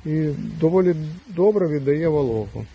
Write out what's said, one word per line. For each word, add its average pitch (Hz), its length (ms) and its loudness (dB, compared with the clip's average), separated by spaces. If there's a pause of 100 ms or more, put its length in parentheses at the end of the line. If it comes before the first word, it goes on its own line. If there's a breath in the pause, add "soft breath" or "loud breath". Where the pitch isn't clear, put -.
і 156 220 0 (100)
доволі 170 580 2 (320)
добре 196 400 2
віддає 151 400 0
вологу. 113 680 -2